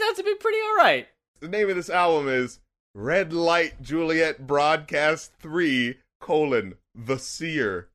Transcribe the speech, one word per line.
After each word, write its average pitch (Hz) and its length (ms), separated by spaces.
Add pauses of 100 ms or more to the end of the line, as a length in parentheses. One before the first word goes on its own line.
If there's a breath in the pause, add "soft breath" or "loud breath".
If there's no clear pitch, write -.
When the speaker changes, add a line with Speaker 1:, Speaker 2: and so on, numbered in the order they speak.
Speaker 1:
out 453 80
to 381 80
be 403 120
pretty 427 260
all 427 160
right. 160 300 (340)
Speaker 2:
The 156 80
name 208 200
of 185 60
this 175 140
album 165 400
is 127 300 (360)
Red 160 380
Light 170 480
Juliet 156 680
Broadcast 151 920
three, 143 580 (240)
colon, 131 540 (200)
The 117 220
Seer. 131 760